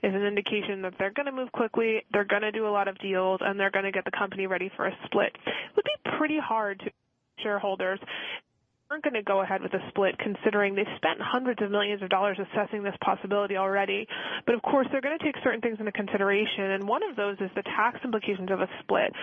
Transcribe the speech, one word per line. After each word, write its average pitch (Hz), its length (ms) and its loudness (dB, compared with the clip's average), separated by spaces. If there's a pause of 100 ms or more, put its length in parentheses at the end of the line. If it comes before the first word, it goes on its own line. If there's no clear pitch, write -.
is 196 120 4
an 196 120 2
indication 202 560 0
that 185 180 -6
they're 196 160 0
gonna 285 160 0
move 262 220 -4
quickly, 226 580 2
they're 202 140 2
gonna 208 260 2
do 220 160 0
a 208 40 2
lot 202 180 2
of 190 80 -6
deals, 190 440 2
and 196 160 2
they're 196 140 4
gonna 196 220 0
get 190 100 -2
the 185 80 -6
company 196 360 -2
ready 185 280 -2
for - 100 -2
a 190 60 0 (140)
split. - 280 2 (120)
It - 320 -6
would 415 80 4
be - 320 -4
pretty 302 220 0
hard 214 400 -2
to - 120 -8 (500)
shareholders 196 580 0 (920)
aren't 302 140 -4
gonna 240 180 0
go 196 180 2
ahead 190 220 0
with 190 100 -4
a 196 60 -2 (100)
split, 196 300 2
considering 202 560 0
they've 202 100 2 (120)
spent 165 220 2
hundreds 247 440 0
of 202 80 0
millions 202 320 0
of 185 60 -4
dollars 196 280 2
assessing 202 460 -2
this 202 180 -2
possibility 202 560 0
already. 196 480 0 (400)
But 233 80 6
of 226 80 0
course, 269 300 4
they're 269 100 0
gonna 294 160 -2
take 302 160 0 (100)
certain 226 180 2
things 220 180 0
into 214 120 -4
consideration, 196 840 2
and 202 100 -4
one 254 140 2
of 381 140 -4
those 202 240 -2
is 190 160 -2
the 196 80 -2
tax 240 400 0
implications 202 480 -2
of 190 80 2
a 190 80 2 (160)
split. - 280 2 (100)